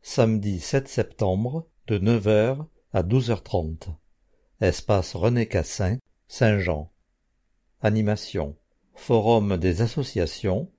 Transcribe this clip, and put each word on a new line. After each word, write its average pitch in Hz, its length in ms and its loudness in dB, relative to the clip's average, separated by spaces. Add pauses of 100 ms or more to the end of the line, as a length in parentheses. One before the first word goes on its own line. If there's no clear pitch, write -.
Samedi 104 580 0
sept 135 300 -2
septembre 117 800 -2 (180)
de 104 120 0
neuf 104 280 2
heures 120 400 2 (240)
à 95 100 0
douze 117 300 2
heures 104 120 -2
trente. 80 440 -4 (720)
Espace 98 560 0
René 117 320 2
Cassin, 98 520 -2 (280)
Saint-Jean. 90 640 0 (880)
Animation. 104 800 0 (360)
Forum 110 640 2
des 90 260 0
associations. 117 960 -2